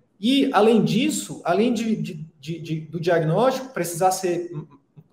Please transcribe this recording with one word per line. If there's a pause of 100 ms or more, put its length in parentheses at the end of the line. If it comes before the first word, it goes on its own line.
(200)
E,
além
disso,
além
de,
de,
de,
de,
do
diagnóstico,
precisar
ser, (600)